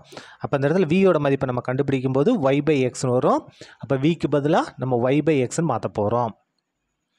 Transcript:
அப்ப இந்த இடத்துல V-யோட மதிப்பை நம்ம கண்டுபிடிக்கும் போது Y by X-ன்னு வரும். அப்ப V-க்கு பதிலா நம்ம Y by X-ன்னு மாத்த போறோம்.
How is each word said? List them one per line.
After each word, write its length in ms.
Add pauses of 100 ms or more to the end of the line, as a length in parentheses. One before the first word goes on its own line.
(440)
அப்ப 140
இந்த 100
இடத்துல 240
V-யோட 340
மதிப்பை 260
நம்ம 160
கண்டுபிடிக்கும் 500
போது 140 (220)
Y 40 (100)
by 80 (160)
X-ன்னு 260
வரும். 240 (420)
அப்ப 200
V-க்கு 320
பதிலா 260 (200)
நம்ம 180 (140)
Y 40 (120)
by 80 (120)
X-ன்னு 220
மாத்த 180 (100)
போறோம். 340 (840)